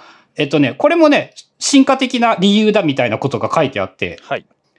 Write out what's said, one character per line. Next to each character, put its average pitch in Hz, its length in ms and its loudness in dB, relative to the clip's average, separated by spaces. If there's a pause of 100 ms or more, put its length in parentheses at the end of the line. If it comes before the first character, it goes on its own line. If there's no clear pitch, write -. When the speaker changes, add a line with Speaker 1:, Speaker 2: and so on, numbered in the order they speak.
(380)
Speaker 1:
え 151 80 -2
っ 143 40 -4
と 151 100 0
ね、 123 160 2
こ - 140 0
れ 339 80 0
も 320 120 4
ね、 262 240 -2 (260)
進 269 260 2
化 269 120 0
的 254 240 -4
な 226 180 2
理 202 200 2
由 214 140 2
だ 202 100 2
み 147 120 0
た 127 120 0
い 110 40 -2
な 113 80 -4
こ 139 100 -4
と 120 100 -4
が 104 160 -6
書 165 80 2
い 139 80 -2
て 101 100 -6
あ 95 40 -4
っ - 120 -12
て、 87 260 -8
Speaker 2:
は 139 140 -8
い。 - 80 -12 (340)